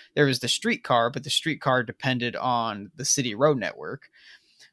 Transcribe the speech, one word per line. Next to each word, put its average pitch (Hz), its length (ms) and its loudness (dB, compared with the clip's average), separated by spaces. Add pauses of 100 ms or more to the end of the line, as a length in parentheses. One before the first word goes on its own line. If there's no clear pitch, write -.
(140)
there 147 120 6
was 127 140 0
the 120 80 -2
streetcar, 120 600 2
but - 140 -8
the 135 60 -8
streetcar 127 540 0
depended 120 520 -2
on 113 600 -2
the 123 80 -10
city 120 320 0
road 139 220 4
network. 92 520 -8 (640)